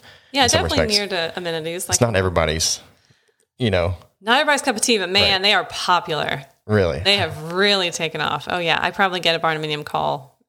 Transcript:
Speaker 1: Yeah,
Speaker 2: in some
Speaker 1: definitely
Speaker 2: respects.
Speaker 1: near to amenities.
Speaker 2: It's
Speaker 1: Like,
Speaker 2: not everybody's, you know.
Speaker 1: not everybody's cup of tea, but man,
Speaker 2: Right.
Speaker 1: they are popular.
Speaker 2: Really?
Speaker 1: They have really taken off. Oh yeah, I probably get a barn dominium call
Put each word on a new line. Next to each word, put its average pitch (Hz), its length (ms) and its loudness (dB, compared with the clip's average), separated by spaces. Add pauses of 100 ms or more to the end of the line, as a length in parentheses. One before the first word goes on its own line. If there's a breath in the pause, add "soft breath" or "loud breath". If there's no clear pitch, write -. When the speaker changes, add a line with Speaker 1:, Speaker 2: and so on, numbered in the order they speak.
(320 loud breath)
Speaker 1:
Yeah, 277 100 0
Speaker 2:
in 240 80 2
some - 140 2
Speaker 1:
definitely - 200 2
Speaker 2:
respects. 208 280 0
Speaker 1:
near 165 180 -2
to - 80 -10
amenities. 170 500 -6
Speaker 2:
It's - 0 -
Speaker 1:
Like, - 140 0
Speaker 2:
not 117 160 2
everybody's, 82 600 0 (760 soft breath)
you 120 140 0
know. 90 240 2 (260)
Speaker 1:
not 233 200 2
everybody's 285 200 2
cup 254 160 -2
of 226 60 -8
tea, 220 160 2
but 180 100 -4
man, 202 240 2
Speaker 2:
Right. 190 100 0
Speaker 1:
they 208 120 4
are 180 100 2
popular. 160 760 -2 (240)
Speaker 2:
Really? 92 320 2
Speaker 1:
They 190 180 2
have 156 360 -4
really 190 380 2
taken 160 300 -4
off. 147 300 -2
Oh 180 80 -2
yeah, 165 240 2
I 180 80 0
probably 180 300 0
get 165 140 2
a 165 40 -2
barn 160 200 0
dominium 151 260 -4
call 147 520 -4 (120)